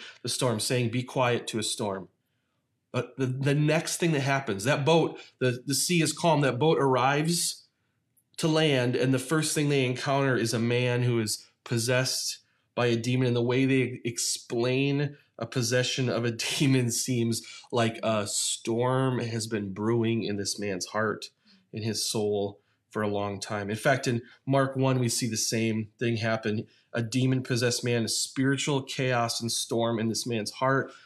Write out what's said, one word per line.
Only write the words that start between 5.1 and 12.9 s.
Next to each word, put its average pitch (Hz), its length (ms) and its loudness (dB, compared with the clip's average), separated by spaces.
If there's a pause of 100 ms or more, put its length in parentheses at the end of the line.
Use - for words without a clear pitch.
the, 127 260 0
the 139 100 -2
sea 170 280 2
is 147 100 2
calm, 156 300 4
that 123 160 2
boat 156 200 4
arrives 139 880 2 (680)
to 165 120 0
land, 143 480 4
and 131 180 2
the 131 40 2
first 156 360 0
thing 147 160 0
they 135 160 2
encounter 135 500 0
is 113 160 0
a 120 60 0
man 123 460 2
who 120 140 2
is 107 280 -4 (180)
possessed 127 760 0 (360)
by 123 120 0
a 117 100 2